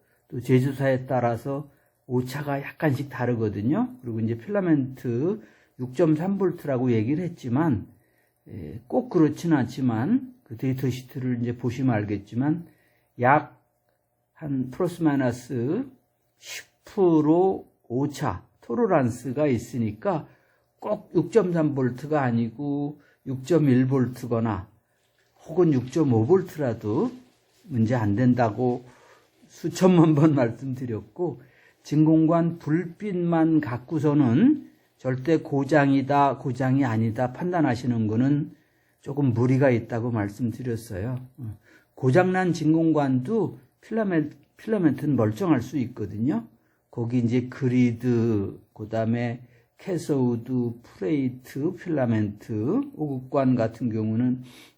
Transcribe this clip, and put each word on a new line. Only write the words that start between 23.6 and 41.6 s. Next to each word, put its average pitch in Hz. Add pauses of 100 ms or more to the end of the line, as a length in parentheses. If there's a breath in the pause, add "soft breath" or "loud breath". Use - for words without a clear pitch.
볼트거나 117 (800)
혹은 165
육점오 123
볼트라도 156 (520)
문제 127
안 104
된다고 123 (640 soft breath)
수천만 170
번 147
말씀드렸고, 127 (400 soft breath)
진공관 160
불빛만 170
갖고서는 147 (280 loud breath)
절대 131
고장이다, 139
고장이 131
아니다 113
판단하시는 135
거는 139 (460 loud breath)
조금 139
무리가 127
있다고 117
말씀드렸어요. 113 (200)
어, 110 (400 soft breath)